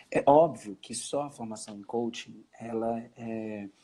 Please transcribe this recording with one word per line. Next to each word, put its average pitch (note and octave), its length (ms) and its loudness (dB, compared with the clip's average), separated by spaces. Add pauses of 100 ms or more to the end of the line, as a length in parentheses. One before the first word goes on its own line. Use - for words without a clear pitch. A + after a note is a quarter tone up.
É - 180 0
óbvio B2+ 540 6
que - 140 -14
só C#3+ 280 -4
a C#3+ 80 -8
formação A2 460 -10
em G2+ 60 -14
coaching, A#2 600 -6 (160)
ela A2+ 400 -2 (160)
é, A2 520 -8 (160)